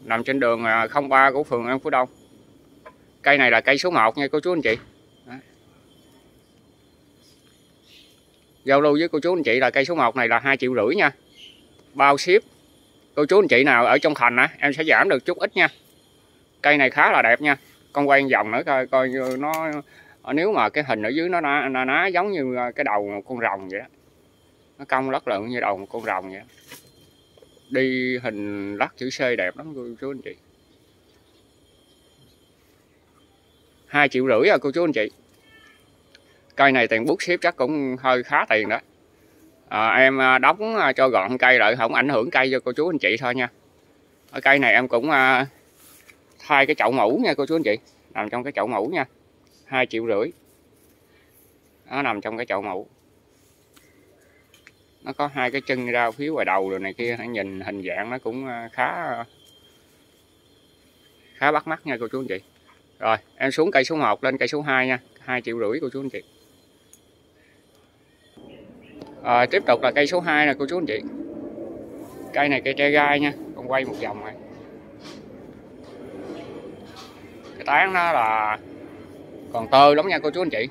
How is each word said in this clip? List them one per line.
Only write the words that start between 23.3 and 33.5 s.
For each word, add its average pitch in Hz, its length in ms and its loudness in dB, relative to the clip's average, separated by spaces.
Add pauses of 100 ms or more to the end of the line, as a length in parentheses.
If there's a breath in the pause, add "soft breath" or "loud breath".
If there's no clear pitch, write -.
rồng 98 280 -4
vậy 98 120 -10
đó. 127 60 -18 (960)
Nó 139 60 -16
cong 135 240 -2
lất 135 180 -4
lửng 104 200 -4
như 123 120 -6
đầu 104 160 -2
một 98 140 -14
con 117 140 -10
rồng 95 260 -4
vậy 98 100 -16
đó. 113 40 -20 (1300)
Đi 127 480 -2
hình 101 580 -8
lắc 117 200 -2
chữ 127 220 -8
C - 20 -8 (180)
đẹp 92 180 -4
lắm 151 200 -16
cô 123 100 -14 (140)
chú 135 100 -10
anh 135 140 -12
chị. 95 100 -16 (3500)